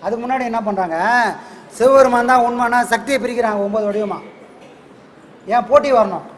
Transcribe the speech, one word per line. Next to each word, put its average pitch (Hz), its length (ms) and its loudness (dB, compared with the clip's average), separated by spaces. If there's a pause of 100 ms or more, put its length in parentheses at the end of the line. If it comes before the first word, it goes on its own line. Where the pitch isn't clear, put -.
அதுக்கு 226 180 -6
முன்னாடி 247 280 -4
என்ன 226 160 -2
பண்றாங்க, 185 300 -4 (800)
சிவபெருமான் 247 560 4
தான் 247 140 4
உண்மைன்னா 240 320 0 (140)
சக்தியை 269 320 -2
பிரிக்கிறாங்க 226 420 -2
ஒன்பது 208 220 -2
வடிவமா. 202 300 -6 (1400)
ஏன் 240 140 0
போட்டி 285 300 4
வரணும்? 190 280 -2 (120)